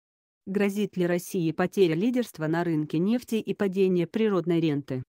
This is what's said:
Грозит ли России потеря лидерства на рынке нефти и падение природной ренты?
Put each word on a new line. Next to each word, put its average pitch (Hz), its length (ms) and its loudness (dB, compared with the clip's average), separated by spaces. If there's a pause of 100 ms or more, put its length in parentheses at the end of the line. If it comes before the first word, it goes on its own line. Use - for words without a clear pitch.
(460)
Грозит 196 500 -2
ли 175 120 2
России 175 440 0
потеря 180 440 2
лидерства 220 500 -2
на 165 180 0
рынке 156 360 0
нефти 226 380 0
и 196 180 -4
падение 185 500 2
природной 175 540 0
ренты? 139 420 -2 (180)